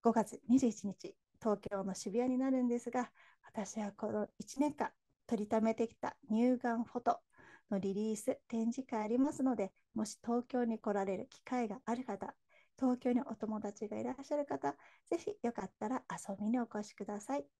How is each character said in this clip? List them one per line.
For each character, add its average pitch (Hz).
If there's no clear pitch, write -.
五 226
月 -
二 247
十 269
一 -
日、 -
東 208
京 196
の 190
渋 202
谷 247
に 254
な 262
る 254
ん 247
で 240
す 240
が、 247
私 -
は 202
こ 214
の 214
一 -
年 294
間 -
撮 -
り 208
た 220
め 220
て 226
き -
た -
乳 240
が 240
ん 233
フ -
ォ -
ト -
の 196
リ 190
リ 214
ー 214
ス、 -
展 226
示 262
会 220
あ 214
り 233
ま 285
す 294
の 254
で、 196
も 214
し -
東 240
京 247
に 226
来 214
ら 196
れ 196
る 220
機 -
会 247
が 208
あ 226
る 247
方、 196
東 254
京 254
に 240
お -
友 214
達 208
が 214
い 220
ら 247
っ 269
し -
ゃ 302
る 294
方、 -
ぜ 339
ひ -
よ 233
か -
っ -
た 214
ら 254
遊 190
び 208
に 247
お 233
越 208
し -
く -
だ 208
さ 269
い。 285